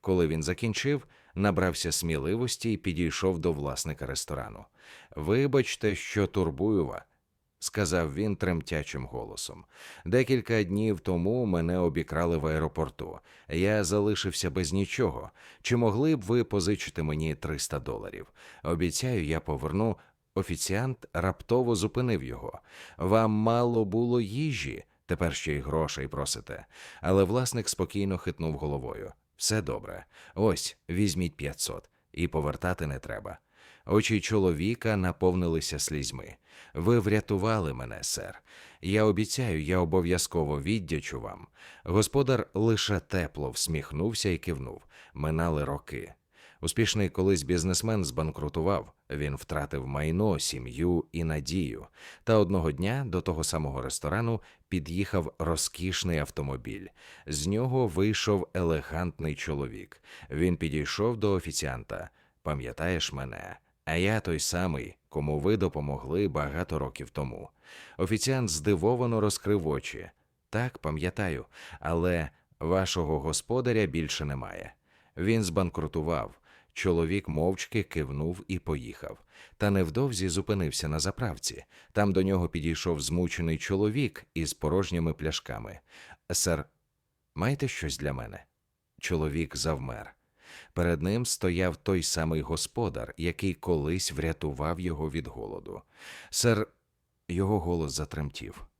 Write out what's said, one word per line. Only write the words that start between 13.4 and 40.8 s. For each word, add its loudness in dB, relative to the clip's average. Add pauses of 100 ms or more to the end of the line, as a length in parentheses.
Я 2
залишився 2
без 0
нічого. 0 (300)
Чи 2
могли 4
б -8
ви 2
позичити 0
мені 0
триста -4
доларів? -8 (300)
Обіцяю, 0
я 0
поверну». 0 (380)
Офіціант -2
раптово 2
зупинив 0
його. -10 (380)
«Вам 4
мало 4
було 2
їжі, -4 (220)
тепер 0
ще -2
й 0
грошей -2
просите». -6 (360)
Але 6
власник 0
спокійно 0
хитнув -2
головою. -6 (220)
«Все 0
добре. -6 (300)
Ось, 2 (120)
візьміть 0
п'ятсот. -6 (220)
І 0
повертати -2
не -6
треба». -10 (480)
Очі 4
чоловіка 2
наповнилися 2
слізьми. -4 (380)
«Ви 4
врятували 2
мене, -8
сер. -6 (400)
Я 4
обіцяю, 2
я 2
обов'язково 2
віддячу -2